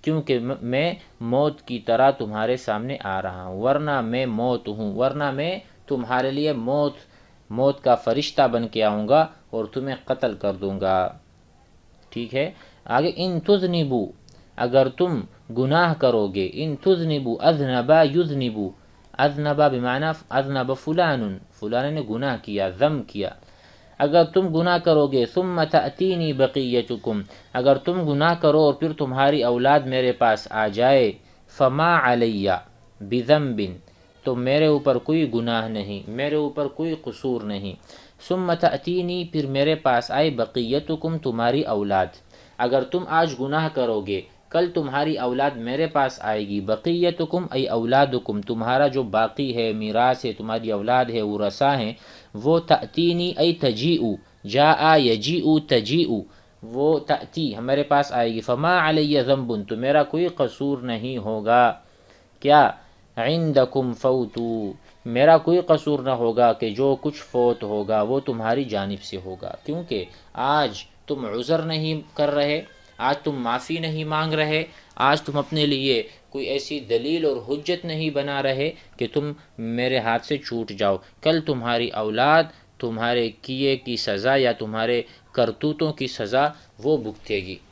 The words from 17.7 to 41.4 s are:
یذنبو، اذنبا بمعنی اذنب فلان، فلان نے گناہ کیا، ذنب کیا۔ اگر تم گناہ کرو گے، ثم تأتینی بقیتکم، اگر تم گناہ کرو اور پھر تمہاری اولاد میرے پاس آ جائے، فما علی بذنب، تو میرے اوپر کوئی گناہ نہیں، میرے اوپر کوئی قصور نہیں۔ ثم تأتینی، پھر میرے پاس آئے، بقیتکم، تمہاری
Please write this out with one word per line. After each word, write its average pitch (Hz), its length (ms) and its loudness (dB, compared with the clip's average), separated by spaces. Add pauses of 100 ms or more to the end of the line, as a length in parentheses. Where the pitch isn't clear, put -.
یذنبو، 135 680 0 (480)
اذنبا 147 500 2
بمعنی 127 420 0 (200)
اذنب 135 480 0
فلان، 143 600 0 (140)
فلان 123 420 -4
نے 156 60 -4 (100)
گناہ 120 320 -2
کیا، 98 260 -2
ذنب 123 400 0
کیا۔ 98 220 -6 (680)
اگر 156 260 6
تم 190 200 2 (120)
گناہ 175 220 2
کرو 156 280 4
گے، 135 200 2
ثم 180 380 -2
تأتینی 165 680 0
بقیتکم، 120 880 0 (320)
اگر 135 240 4
تم 180 200 -2 (120)
گناہ 151 320 2
کرو 151 200 6
اور 147 140 6
پھر 156 180 -2
تمہاری 139 500 2
اولاد 127 380 4
میرے 127 320 0
پاس 113 380 2
آ 107 180 0
جائے، 120 440 4 (440)
فما 147 360 2 (100)
علی 117 440 2 (540)
بذنب، 120 600 0 (640)
تو 131 100 0
میرے 135 320 2
اوپر 143 320 2
کوئی 156 360 0
گناہ 117 340 -2
نہیں، 101 420 -8
میرے 143 260 -4
اوپر 147 320 -2
کوئی 160 340 -6
قصور 123 400 -6
نہیں۔ 101 320 -8 (540)
ثم 180 260 -2
تأتینی، 175 680 -2
پھر 156 220 -4
میرے 139 280 0
پاس 127 360 0
آئے، 151 200 2
بقیتکم، 143 880 -4
تمہاری 123 440 0